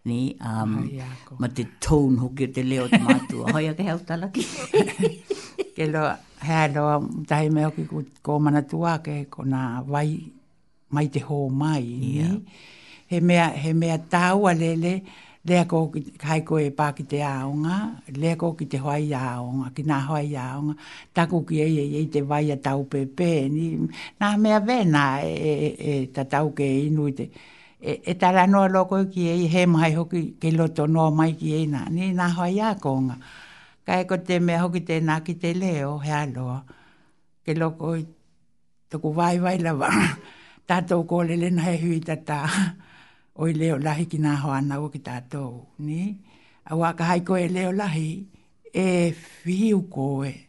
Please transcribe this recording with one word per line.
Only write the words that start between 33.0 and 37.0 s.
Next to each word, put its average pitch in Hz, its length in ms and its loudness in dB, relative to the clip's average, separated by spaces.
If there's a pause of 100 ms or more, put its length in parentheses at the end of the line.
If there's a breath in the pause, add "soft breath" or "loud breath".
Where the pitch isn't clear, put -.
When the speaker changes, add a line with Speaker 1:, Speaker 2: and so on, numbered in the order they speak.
Speaker 2:
Ka - 180 -2
e 185 80 0
ko 185 100 -2
te 180 220 -2
mea 175 240 2
hoki 180 180 0
tēnā 160 400 0
ki 165 140 -8
te 170 180 -4
leo, 160 460 -2
he 147 140 -4
aloha. 127 480 -4 (880 soft breath)